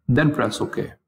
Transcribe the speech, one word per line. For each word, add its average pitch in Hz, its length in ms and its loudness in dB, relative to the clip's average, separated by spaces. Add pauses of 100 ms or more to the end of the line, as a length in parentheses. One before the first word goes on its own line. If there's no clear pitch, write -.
then 147 260 4
press 110 260 -2
OK. - 340 -6 (140)